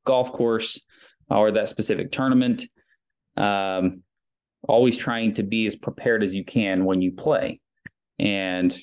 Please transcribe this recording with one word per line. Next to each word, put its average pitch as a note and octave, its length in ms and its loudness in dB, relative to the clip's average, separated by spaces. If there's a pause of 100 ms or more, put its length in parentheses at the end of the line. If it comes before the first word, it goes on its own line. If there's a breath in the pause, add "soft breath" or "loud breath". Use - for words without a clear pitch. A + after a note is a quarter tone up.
golf B2+ 260 2
course A2+ 480 -2 (520 soft breath)
or G#2 200 4
that G#2 160 0
specific - 440 -4
tournament." B2+ 560 0 (680)
Um, F#2+ 680 0 (640)
always A#2+ 260 6
trying A2+ 380 -2
to A2 100 -2
be A2 220 -2
as G2+ 100 -2
prepared A#2 480 -2
as F#2+ 100 -2
you F#2+ 120 -6
can F#2+ 400 0
when F#2 160 2
you F2+ 100 0
play. - 480 -2 (600)
And, F#2 640 0